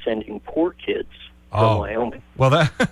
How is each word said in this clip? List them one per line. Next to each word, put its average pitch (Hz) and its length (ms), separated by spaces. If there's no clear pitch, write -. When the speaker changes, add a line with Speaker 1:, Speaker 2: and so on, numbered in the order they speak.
Speaker 1:
sending 107 380
poor 170 320
kids - 340
from 107 80
Speaker 2:
Oh. 110 200
Speaker 1:
Wyoming. 110 420
Speaker 2:
Well, 131 140
that 156 220